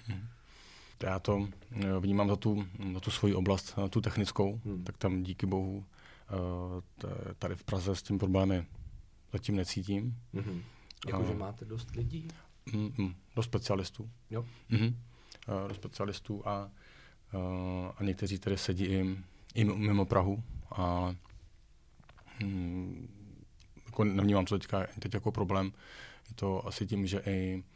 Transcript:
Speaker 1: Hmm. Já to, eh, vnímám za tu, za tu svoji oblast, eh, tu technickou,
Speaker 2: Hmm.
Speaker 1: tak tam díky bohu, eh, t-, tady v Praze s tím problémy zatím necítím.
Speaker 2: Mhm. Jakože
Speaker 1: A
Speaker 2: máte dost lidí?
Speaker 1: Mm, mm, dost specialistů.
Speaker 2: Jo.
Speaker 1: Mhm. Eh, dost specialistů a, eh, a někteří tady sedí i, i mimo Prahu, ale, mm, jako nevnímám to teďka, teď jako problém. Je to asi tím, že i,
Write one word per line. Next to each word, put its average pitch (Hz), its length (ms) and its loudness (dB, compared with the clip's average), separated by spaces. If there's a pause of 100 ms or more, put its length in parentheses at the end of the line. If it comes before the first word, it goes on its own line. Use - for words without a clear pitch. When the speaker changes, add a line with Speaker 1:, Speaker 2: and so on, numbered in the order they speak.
Speaker 1:
Hmm. 104 220 -6 (760)
Já 95 160 0
to, 101 280 2 (240)
eh, 98 280 2
vnímám 98 300 4
za 101 60 6
tu, 101 320 2 (260)
za 92 60 -4
tu - 120 -2
svoji 101 220 4
oblast, 95 400 2 (120)
eh, 92 40 -2
tu 110 120 2
technickou, 104 640 2
Speaker 2:
Hmm. 95 180 -2
Speaker 1:
tak 95 140 -8
tam 92 260 2
díky 92 220 -2
bohu, 95 400 0 (440)
eh, 90 520 -2 (160)
t-, - 420 -6
tady 92 160 -2
v - 80 -12
Praze 95 320 0
s - 80 -4
tím 101 160 0
problémy 95 460 6 (680)
zatím 104 220 0
necítím. 101 640 0 (140)
Speaker 2:
Mhm. 95 280 -4 (460)
Jakože 92 260 0
Speaker 1:
A - 40 -2
Speaker 2:
máte 101 280 -6
dost 110 300 -8
lidí? 143 320 -4 (460)
Speaker 1:
Mm, 107 240 -2
mm, 95 180 -2 (200)
dost 117 100 0
specialistů. 98 640 -2 (200)
Speaker 2:
Jo. 117 160 -4 (240)
Speaker 1:
Mhm. 117 260 4 (520)
Eh, 98 200 -2
dost 101 100 -8
specialistů 101 680 -6
a, 101 240 -4 (640)
eh, 92 640 -2
a 104 60 -4
někteří 95 360 0
tady 98 180 0
sedí 92 280 0
i, 95 320 2 (380)
i 113 80 6
mimo 101 420 4
Prahu, 98 380 4 (260)
ale, 90 460 0 (1300)
mm, 90 640 -4 (800)
jako 113 180 0
nevnímám 101 420 6
to 98 140 2
teďka, 95 280 0 (120)
teď 95 140 -4
jako 107 180 0
problém. 95 400 2 (580)
Je - 60 -12
to 95 320 0
asi 98 200 -4
tím, 98 200 0
že 95 180 0
i, 92 380 0 (120)